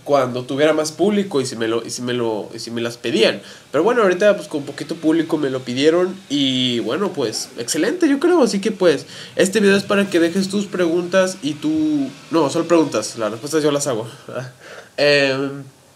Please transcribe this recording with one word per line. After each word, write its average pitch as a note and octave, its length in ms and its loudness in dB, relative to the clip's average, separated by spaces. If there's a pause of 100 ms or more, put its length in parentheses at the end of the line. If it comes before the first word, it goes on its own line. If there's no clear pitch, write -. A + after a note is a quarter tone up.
cuando C3+ 380 0
tuviera D3 320 2
más D#3 180 -2
público F#3+ 480 0
y B2+ 60 -2
si B2 100 -8
me A2+ 100 -2
lo, A2+ 160 0
y - 60 -12
si A#2+ 140 -10
me B2 100 -4
lo, A2+ 420 -2
y - 40 -12
si A2+ 120 -12
me A#2 120 -4
las A#2 160 -6
pedían. B2+ 420 0 (320)
Pero C#3+ 100 2
bueno, A#3 200 2
ahorita, G3 340 4
pues, - 100 -12
con C#3 180 -6
poquito C#3+ 320 -10
público D#3+ 420 2
me C#3+ 100 0
lo C3 120 -2
pidieron D#3 540 2 (140)
y, B2+ 520 0
bueno, C3 340 -2
pues, A2 420 -4
excelente, F3 500 -2
yo C#4 140 2
creo. E4+ 220 4
Así G3+ 180 2
que, G#3+ 100 -2
pues, D#3 360 2 (280)
este G3 260 2
video G3 180 4
es G3 60 -2
para G3+ 260 0
que F3 100 2
dejes F3+ 300 0
tus G3+ 160 -2
preguntas F3+ 760 0
y D3 140 -4
tú, D3+ 560 0 (200)
no, D3+ 200 2
solo E3 180 -2
preguntas, C#3+ 480 2
las G#2+ 140 -2
respuestas C#3+ 320 -2
yo D3+ 80 4
las C#3+ 160 -2
hago. A#2+ 200 -4 (460)
<laughs> - 460 -20
Em, C#3 640 2 (340)